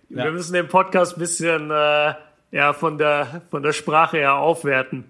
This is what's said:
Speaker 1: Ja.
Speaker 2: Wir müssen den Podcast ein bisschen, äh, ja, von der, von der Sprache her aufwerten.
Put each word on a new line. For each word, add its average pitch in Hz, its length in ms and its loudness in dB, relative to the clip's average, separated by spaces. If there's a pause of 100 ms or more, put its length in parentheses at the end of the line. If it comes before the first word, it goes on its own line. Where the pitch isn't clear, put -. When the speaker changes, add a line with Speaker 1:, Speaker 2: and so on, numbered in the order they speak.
Speaker 1:
Ja. 123 160 -4
Speaker 2:
Wir 156 60 -2
müssen 170 220 -8
den 175 140 0
Podcast 180 480 2
ein - 40 -8
bisschen, 160 520 -2
äh, 147 420 2 (380)
ja, 143 220 0
von 151 240 -2
der, 147 520 0
von 143 140 -6
der 151 80 2
Sprache 160 460 2
her 139 180 2
aufwerten. 143 760 0